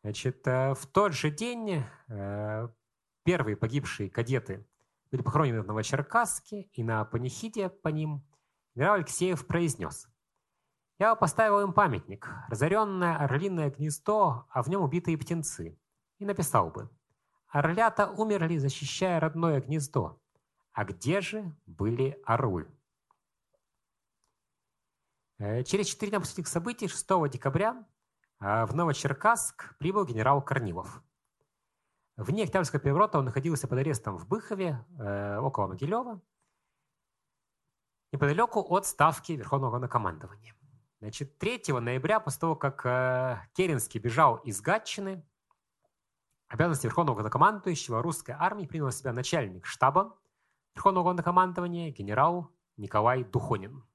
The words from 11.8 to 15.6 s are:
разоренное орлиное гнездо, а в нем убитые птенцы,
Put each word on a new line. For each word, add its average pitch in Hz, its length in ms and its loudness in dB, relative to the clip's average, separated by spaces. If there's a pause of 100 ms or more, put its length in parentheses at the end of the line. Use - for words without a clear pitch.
разоренное 180 680 2
орлиное 151 560 0
гнездо, 151 800 2
а 127 120 -2
в 123 60 -2
нем 185 160 0
убитые 165 340 0
птенцы, 165 600 -6 (380)